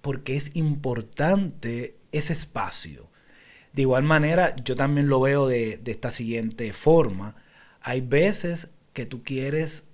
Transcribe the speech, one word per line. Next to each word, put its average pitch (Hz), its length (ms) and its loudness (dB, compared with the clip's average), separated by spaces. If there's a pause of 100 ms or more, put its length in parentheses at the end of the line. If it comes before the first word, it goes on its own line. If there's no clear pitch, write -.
Porque 135 360 -4
es - 200 -6
importante 143 1400 -2 (160)
ese 151 200 -2
espacio. 82 760 -8 (640)
De 139 100 0
igual 131 200 4
manera, 156 540 4
yo - 180 -4
también 143 340 2
lo 135 120 4
veo 139 260 4
de, 117 320 0
de 117 140 -8
esta 117 180 -6
siguiente 113 640 -6
forma. 110 640 2 (460)
Hay 127 180 -2
veces 170 720 0 (220)
que 123 140 -8
tú 120 160 -12
quieres 143 720 -4